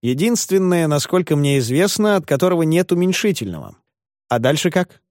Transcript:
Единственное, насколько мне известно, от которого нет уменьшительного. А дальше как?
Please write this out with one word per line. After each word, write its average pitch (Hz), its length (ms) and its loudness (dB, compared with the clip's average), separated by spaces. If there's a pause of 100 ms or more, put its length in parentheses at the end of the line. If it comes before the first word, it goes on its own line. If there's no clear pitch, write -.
Единственное, 180 840 0
насколько 151 480 0
мне 143 220 2
известно, 190 600 0
от 165 100 -4
которого 170 340 0
нет 165 300 0
уменьшительного. 175 840 -2 (540)
А 120 80 0
дальше 139 320 0
как? 180 420 -2